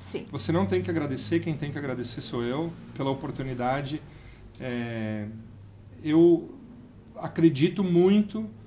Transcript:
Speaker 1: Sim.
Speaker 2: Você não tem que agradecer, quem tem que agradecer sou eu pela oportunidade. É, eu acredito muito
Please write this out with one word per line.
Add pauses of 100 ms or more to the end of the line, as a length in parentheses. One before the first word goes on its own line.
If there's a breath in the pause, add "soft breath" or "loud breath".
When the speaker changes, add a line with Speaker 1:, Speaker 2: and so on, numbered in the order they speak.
(120)
Speaker 1:
Sim.
Speaker 2:
Você
não
tem
que
agradecer,
quem
tem
que
agradecer
sou
eu (200)
pela
oportunidade. (580 soft breath)
É, (800)
eu (680)
acredito
muito (180)